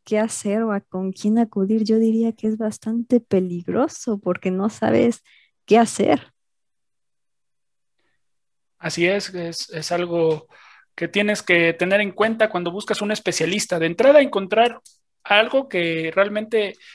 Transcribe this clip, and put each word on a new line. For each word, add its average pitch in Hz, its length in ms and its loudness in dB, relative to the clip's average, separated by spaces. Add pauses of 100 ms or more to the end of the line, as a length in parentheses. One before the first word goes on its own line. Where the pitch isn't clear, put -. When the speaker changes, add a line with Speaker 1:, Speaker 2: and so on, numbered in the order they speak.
Speaker 1:
qué 214 140 -2
hacer 214 440 -2
o 220 100 -2
a, 202 80 -4
con 190 320 -6
quién 214 260 0
acudir, 220 460 0
yo 220 140 2
diría 226 340 2
que 220 160 -8
es 220 100 -2
bastante 226 600 -2
peligroso 185 1000 -2
porque 180 320 -4
no 196 200 -2
sabes 226 520 0 (440)
qué 220 120 6
hacer. - 540 0 (2500)
Speaker 2:
Así 165 280 -2
es, 190 280 -2
es, 170 360 -10
es 160 220 -8
algo 170 560 0 (460)
que 170 140 -6
tienes 208 340 0
que 170 300 2
tener 180 280 0
en 202 120 -2
cuenta 220 380 0
cuando 175 220 -4
buscas - 300 -6
un 208 100 -2
especialista. 180 680 -2
De 165 80 0
entrada, 262 340 6
encontrar 220 600 0 (440)
algo 240 440 2
que 165 440 -4
realmente 208 640 -2 (200)